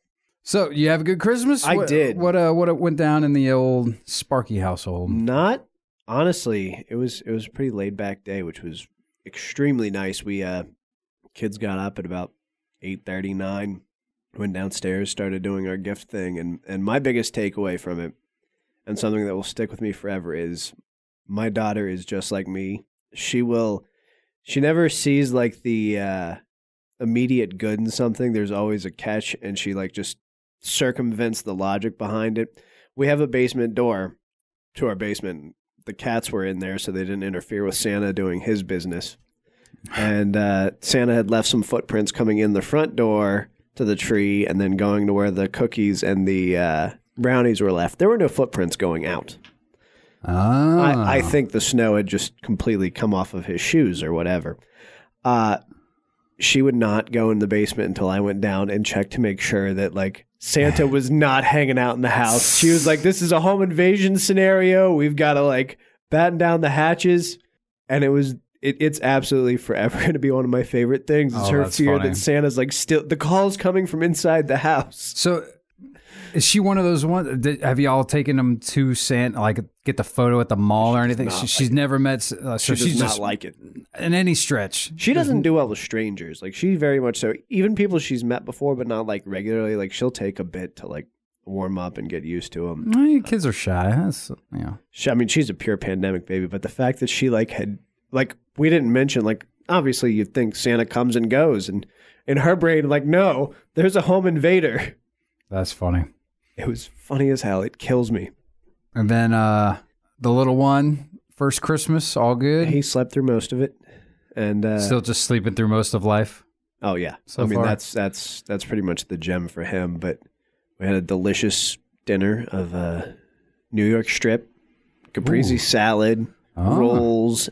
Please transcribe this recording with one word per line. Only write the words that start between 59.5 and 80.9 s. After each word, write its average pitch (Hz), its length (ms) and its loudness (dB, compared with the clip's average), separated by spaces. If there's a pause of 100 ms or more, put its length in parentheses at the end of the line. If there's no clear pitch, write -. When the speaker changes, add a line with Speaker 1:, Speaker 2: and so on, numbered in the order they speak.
Speaker 2:
that, 95 200 -2
like, 98 320 -6 (140)
Santa 147 480 2
Speaker 1:
<laughs> - 0 -
Speaker 2:
was 135 240 0
not 139 320 4
hanging 135 340 2
out 123 180 2
in 123 60 -2
the 123 80 2
house. 117 480 4
She 165 140 6
was 156 160 4
like, 156 140 2
"This 185 200 2
is 170 100 0
a 160 100 4
home 190 200 4
invasion 190 560 4
scenario. 190 760 4
We've 147 220 2
gotta, 147 260 4
like, 135 360 0 (320)
batten 170 280 4
down 170 240 4
the 147 80 2
hatches." 170 680 2 (520)
And 143 140 2
it 139 60 4
was, 139 260 2 (260)
it, 139 180 -2
it's 151 220 0
absolutely 131 560 2
forever 113 420 -2
<laughs> - 60 0
gonna 151 140 2
be 135 120 2
one 131 140 2
of 127 60 -2
my 127 120 2
favorite 120 420 0
things. 147 300 2
It's 101 140 0
Speaker 1:
Oh, - 20 4
Speaker 2:
her 143 120 4
Speaker 1:
that's - 140 -2
Speaker 2:
fear 143 200 4
Speaker 1:
funny. 139 120 0
Speaker 2:
that 92 60 -2
Santa's, 143 420 2
like, 135 140 0
still, 156 340 0
the 151 120 -2
call's 190 400 2
coming 185 300 0
from 160 160 -2
inside 160 440 2
the 131 100 0
house. - 580 -2
Speaker 1:
So, 170 300 0 (880)
is 156 100 2
she - 160 4
one 190 200 2
of 190 40 2
those 165 220 2
ones? 151 360 0
Did, 143 200 0
have 131 180 0
y'all 135 240 2
taken 139 340 0
them 123 200 2
to 127 380 0
Santa, 120 440 0
like, 107 200 0 (260)
get 135 120 -2
the 104 60 -2
photo 120 360 2
at 113 100 0
the 110 60 2
mall 107 400 4